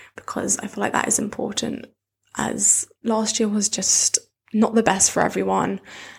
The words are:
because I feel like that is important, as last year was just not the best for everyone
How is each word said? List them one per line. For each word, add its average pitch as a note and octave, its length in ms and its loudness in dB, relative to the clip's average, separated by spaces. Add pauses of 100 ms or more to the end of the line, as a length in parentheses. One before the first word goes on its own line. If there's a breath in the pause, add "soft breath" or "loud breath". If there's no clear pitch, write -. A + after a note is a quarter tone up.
(160 loud breath)
because - 440 -4
I G#3 80 -8
feel G3+ 140 -8
like G3+ 100 0
that - 160 2
is - 100 0
important, - 720 -6 (500)
as - 500 0 (160)
last A3 360 0
year A3 100 0
was G#3 200 0
just - 500 0 (340)
not G#3+ 220 4
the A3 80 6
best F#3+ 260 4
for - 140 2
everyone F#3+ 560 0 (400 loud breath)